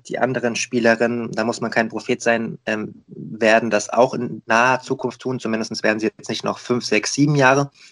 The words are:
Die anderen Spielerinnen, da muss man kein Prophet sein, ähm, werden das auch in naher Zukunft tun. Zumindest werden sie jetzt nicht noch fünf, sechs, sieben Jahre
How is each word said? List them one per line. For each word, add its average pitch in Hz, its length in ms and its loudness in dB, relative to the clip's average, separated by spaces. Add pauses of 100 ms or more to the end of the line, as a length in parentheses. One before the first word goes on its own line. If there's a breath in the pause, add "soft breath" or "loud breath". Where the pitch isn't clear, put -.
Die 120 100 -6
anderen 120 380 0
Spielerinnen, 117 760 0
da 110 120 -2
muss 117 160 -4
man 113 100 -4
kein 113 200 0
Prophet 110 320 -4
sein, 113 420 -2
ähm, 107 420 -6
werden 110 600 2
das 104 220 0
auch 123 240 4
in 117 320 -6
naher 120 340 2
Zukunft 131 400 -6
tun. 127 180 -6
Zumindest 113 460 -4
werden 107 160 0
sie 110 160 0
jetzt - 140 -12
nicht 110 120 -6
noch 107 160 -4
fünf, 120 280 -2
sechs, - 260 0
sieben 147 240 2
Jahre 139 340 4 (220 soft breath)